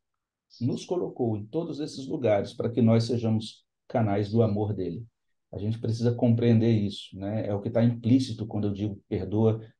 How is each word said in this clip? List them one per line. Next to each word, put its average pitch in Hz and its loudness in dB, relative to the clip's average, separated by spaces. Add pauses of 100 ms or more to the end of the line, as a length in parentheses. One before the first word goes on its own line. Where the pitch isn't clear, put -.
(600)
nos 123 -2
colocou 120 -4
em 104 -10
todos 156 -6
esses 135 -10
lugares 110 0
para 117 -4
que 123 2
nós 113 6
sejamos 113 -2 (240)
canais 101 0
do 113 4
amor 104 0
dele. 90 -6 (440)
A - -10
gente 110 -4
precisa 117 0
compreender 117 4
isso, 101 -2
né? 104 -4
É 104 -2
o 101 -4
que - -4
tá 113 2
implícito 117 2
quando 104 -4
eu 101 -2
digo, 101 -6
"Perdoa 107 0 (180)